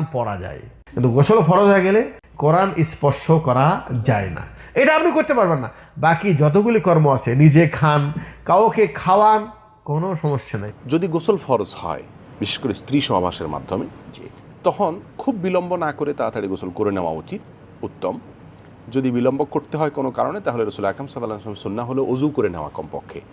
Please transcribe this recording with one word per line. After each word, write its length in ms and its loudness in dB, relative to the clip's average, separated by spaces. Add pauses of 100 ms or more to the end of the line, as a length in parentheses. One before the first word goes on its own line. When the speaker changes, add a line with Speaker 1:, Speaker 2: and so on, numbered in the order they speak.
(120)
Speaker 1:
পড়া 240 -4
যায়, 260 -12 (280)
কিন্তু 200 0
গোসল 320 6
ফরজ 260 6
হয়ে 160 6
গেলে 160 4 (360)
কোরআন 320 2 (160)
স্পর্শ 400 -2 (200)
করা 220 2 (380)
যায় 260 0
না, 140 -10 (300)
এটা 200 4
আপনি 180 2
করতে 220 2
পারবেন 260 2
না। 80 -8 (300)
বাকি 360 2
যতগুলি 460 4
কর্ম 320 4
আছে, 220 0
নিজে 340 8
খান, 340 0 (420)
কাউকে 400 4 (100)
খাওয়ান, 460 4 (440)
কোনো 320 -2
সমস্যা 420 -4
নাই। 140 -10 (140)
Speaker 2:
যদি 220 0
গোসল 280 0
ফরজ 400 -2
হয়, 280 -8 (340)
বিশেষ 200 -6
করে 160 -4
স্ত্রী 260 -2
সহবাসের 480 -2
মাধ্যমে, 380 -6 (260)
Speaker 3:
জি। 120 -20 (400)
Speaker 2:
তখন 280 -2 (260)
খুব 160 -4
বিলম্ব 420 -4
না 160 -4
করে 220 -6
তাড়াতাড়ি 340 -4
গোসল 220 -8
করে 220 -2
নেওয়া 200 -4
উচিত, 280 -10 (420)
উত্তম। 320 -8 (800)
যদি 180 -2
বিলম্ব 340 0
করতে 320 -6
হয় 220 -2
কোনো 120 -4
কারণে, 300 -4
তাহলে 240 -4
রাসূল 200 -8
আকরাম 240 -4
সাল্লাল্লাহু 320 -8
আলাইহি 80 -14
ওয়াসাল্লাম 160 -14
সুন্নাহ 240 -6
হলো 160 -2
অজু 260 -2
করে 200 -2
নেওয়া 200 -10
কমপক্ষে। 500 -14 (120)